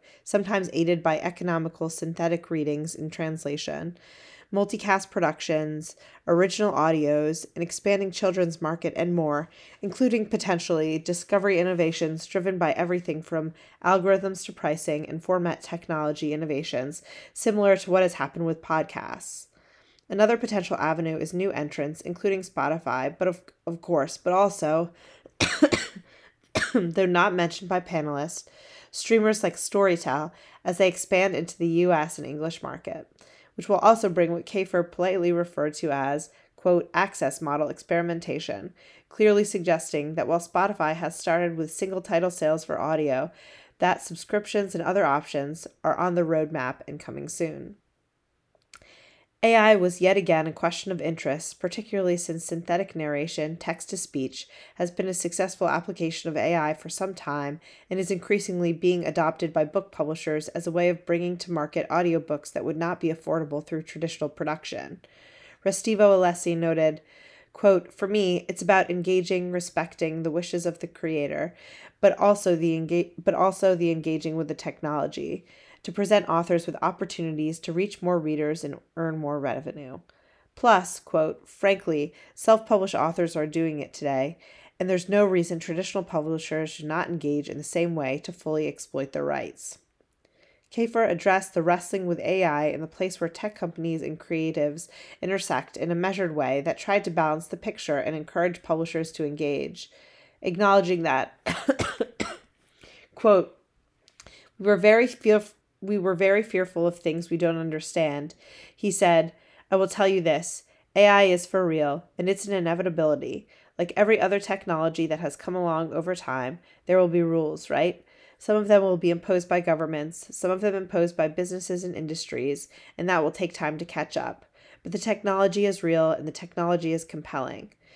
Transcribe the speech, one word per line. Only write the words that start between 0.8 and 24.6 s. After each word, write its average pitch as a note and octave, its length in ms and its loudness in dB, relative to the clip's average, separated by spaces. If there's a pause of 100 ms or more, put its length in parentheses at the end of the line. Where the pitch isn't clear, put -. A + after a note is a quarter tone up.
by D#3 160 0
economical E3 720 -4
synthetic E3 600 -4
readings D3+ 440 -4
and D#3 180 -10
translation, D#3 840 -6 (540)
multicast G3+ 580 0
productions, D#3 840 -2 (320)
original F#3+ 440 4
audios, D3+ 760 2 (100)
an E3+ 60 -4
expanding G3 500 0
children's F3+ 500 0
market, D#3+ 340 -2
and F3 200 0
more, D3+ 320 0 (340)
including A3 440 2
potentially E3+ 720 0
discovery F#3 640 0
innovations E3 680 0
driven F#3+ 320 -2
by E3 140 2
everything F3 500 -2
from D#3+ 300 -4 (320)
algorithms F#3+ 600 2
to - 80 -12
pricing D#3 560 -2
and E3 160 -8
format F3 380 0
technology D3+ 720 -4
innovations, D3+ 720 -4 (320)
similar G3+ 420 4
to F#3 140 -4
what F#3 120 6
has F3+ 120 2
happened E3 320 -4
with E3 160 -2
podcasts. - 840 -6 (640)
Another G#3+ 280 4
potential G#3+ 400 -2
avenue D#3+ 400 -2
is E3 180 -6
new F#3+ 160 0
entrants, D3+ 500 -6
including F#3+ 420 -2
Spotify, C#3+ 760 -2
but F#3 80 0
of, F3+ 160 -2 (240)
of E3+ 140 -6
course, E3 360 0
but - 160 -2
also, F3 600 2 (480)